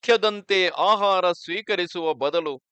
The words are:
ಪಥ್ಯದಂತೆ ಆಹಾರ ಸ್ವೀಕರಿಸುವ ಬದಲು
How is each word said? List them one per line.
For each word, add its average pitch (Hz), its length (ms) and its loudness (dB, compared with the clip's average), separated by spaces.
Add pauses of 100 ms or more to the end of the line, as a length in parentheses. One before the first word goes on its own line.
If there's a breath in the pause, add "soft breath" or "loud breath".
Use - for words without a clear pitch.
ಪಥ್ಯದಂತೆ 202 640 2
ಆಹಾರ 190 640 2
ಸ್ವೀಕರಿಸುವ 175 800 -4
ಬದಲು 147 460 -2 (120)